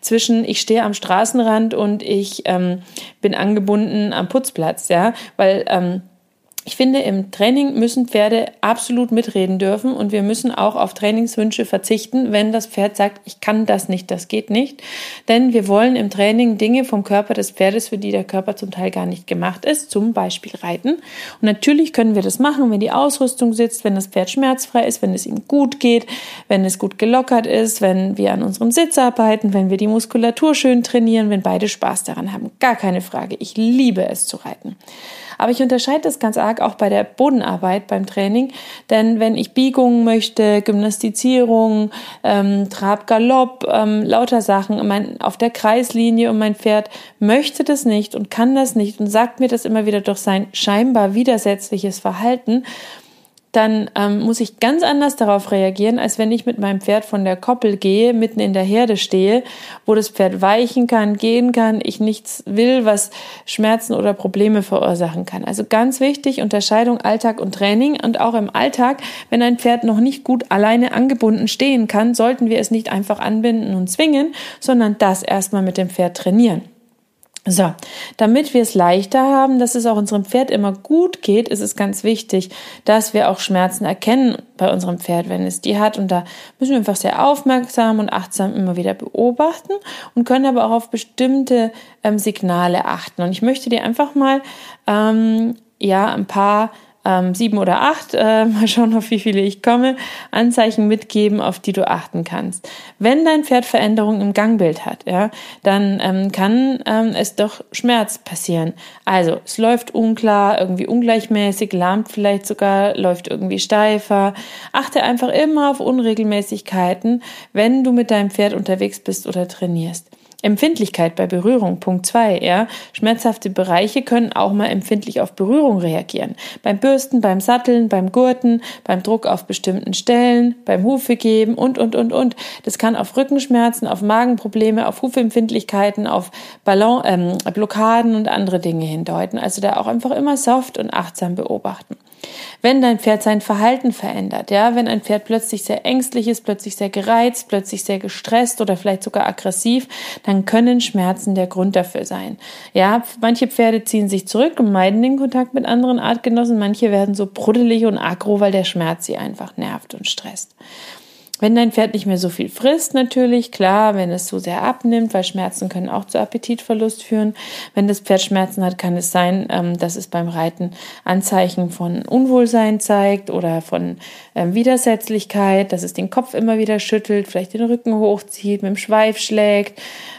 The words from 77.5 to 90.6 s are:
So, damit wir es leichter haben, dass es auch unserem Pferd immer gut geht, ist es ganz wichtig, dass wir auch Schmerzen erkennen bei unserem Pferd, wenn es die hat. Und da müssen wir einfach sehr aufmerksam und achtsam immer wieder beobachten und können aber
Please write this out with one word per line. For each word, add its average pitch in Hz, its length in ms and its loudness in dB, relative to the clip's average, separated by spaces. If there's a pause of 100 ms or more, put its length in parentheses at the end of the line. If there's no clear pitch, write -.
So, 175 220 2 (460)
damit 247 340 2
wir 247 80 6
es 220 140 -2
leichter 190 480 4
haben, 269 360 4
dass 240 160 0
es 233 120 0
auch 226 100 2
unserem 202 300 0
Pferd 262 240 0
immer 202 240 0
gut 339 480 0
geht, 220 260 2
ist 202 120 -4
es 208 160 -8
ganz 202 280 -4
wichtig, 202 460 -2 (340)
dass 214 300 2
wir 214 160 4
auch 190 80 -2
Schmerzen 185 480 0
erkennen 226 500 2 (220)
bei 185 120 2
unserem 180 280 -2
Pferd, 170 320 -2
wenn 185 160 -2
es 180 160 -6
die 208 160 -2
hat. 214 180 0
Und 196 120 -2
da 175 160 0 (340)
müssen 262 140 0
wir 262 60 2
einfach 202 180 0
sehr - 280 0
aufmerksam 254 760 2
und 208 100 -2
achtsam 190 440 -4
immer 180 220 0
wieder 185 160 -2
beobachten 247 800 -2 (420)
und 240 100 2
können 262 200 2
aber 247 220 2